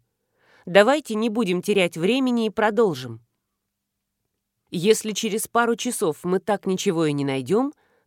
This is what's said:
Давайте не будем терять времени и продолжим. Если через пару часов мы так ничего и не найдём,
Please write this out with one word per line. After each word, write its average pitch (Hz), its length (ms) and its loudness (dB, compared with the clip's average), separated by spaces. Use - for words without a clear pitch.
Давайте 214 500 4
не 220 140 0
будем 202 320 0
терять 190 360 0
времени 233 500 0
и 214 40 -4
продолжим. 185 680 0
Если 214 420 0
через 202 360 -4
пару 233 280 0
часов 208 460 -4
мы 180 160 0
так 196 280 -4
ничего 185 400 0
и 147 60 0
не 143 120 -2
найдём, 139 480 -2